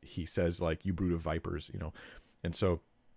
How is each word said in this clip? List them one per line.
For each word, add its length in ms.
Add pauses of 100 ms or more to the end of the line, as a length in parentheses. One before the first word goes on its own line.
he 240
says, 340
like, 240
"You 80
brood 200
of 80
vipers," 520
you 60
know? 140 (500)
And 140
so, 240 (360)